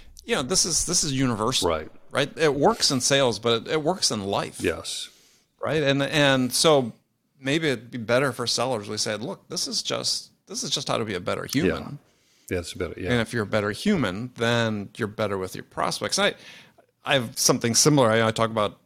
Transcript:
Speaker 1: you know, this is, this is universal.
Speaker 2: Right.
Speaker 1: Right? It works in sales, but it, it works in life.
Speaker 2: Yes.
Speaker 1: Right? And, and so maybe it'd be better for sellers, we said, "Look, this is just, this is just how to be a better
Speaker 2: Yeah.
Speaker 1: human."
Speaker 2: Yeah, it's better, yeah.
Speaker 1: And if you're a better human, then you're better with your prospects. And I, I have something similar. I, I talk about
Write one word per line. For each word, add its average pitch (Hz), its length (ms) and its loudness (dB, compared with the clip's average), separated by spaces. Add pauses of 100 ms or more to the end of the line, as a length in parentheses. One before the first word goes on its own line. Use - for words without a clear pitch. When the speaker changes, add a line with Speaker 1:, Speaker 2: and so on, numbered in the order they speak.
(240)
Speaker 1:
you 233 100 -4
know, 233 80 0
this 190 220 0
is, 165 220 0
this - 180 0
is 147 80 -2
universal. 123 580 0
Speaker 2:
Right. 78 180 -2 (220)
Speaker 1:
Right? 131 260 -2
It 151 180 2
works 165 360 2
in 135 100 0
sales, 127 380 2
but 117 240 0
it, - 100 -8
it 156 100 0
works 185 280 0
in 107 140 -4
life. 110 360 -4
Speaker 2:
Yes. - 480 -4 (540)
Speaker 1:
Right? 147 200 0
And, 139 200 2
and 135 500 4
so 139 400 4 (480)
maybe 151 280 0
it'd 120 220 -4
be 131 80 -8
better 120 340 2
for 120 140 -6
sellers, 117 420 -2
we 110 80 -6
said, 107 260 -4
"Look, 156 260 -10
this 180 200 -4
is - 140 -4
just, - 480 -4 (160)
this 233 160 -10
is 170 80 -6
just 143 180 -4
how 123 100 0
to 113 60 -4
be 104 100 -4
a 90 60 -4
better 95 320 -6
Speaker 2:
Yeah. 139 100 0
Speaker 1:
human." 143 360 -2 (520)
Speaker 2:
Yeah, 92 80 -2
it's - 160 -8
better, 87 220 -6
yeah. 92 160 -4
Speaker 1:
And 123 80 2
if 110 120 -4
you're 117 100 -2
a 98 40 -4
better 104 260 0
human, 123 640 0
then 117 600 0
you're 110 120 -4
better 101 280 -2
with 92 180 -6
your - 100 -12
prospects. - 540 -4
And 196 100 2 (760)
I, 131 80 -2
I - 20 4
have 120 240 -2
something 120 360 2
similar. 143 360 6
I, 113 180 4
I - 20 2
talk 113 200 0
about 107 360 -2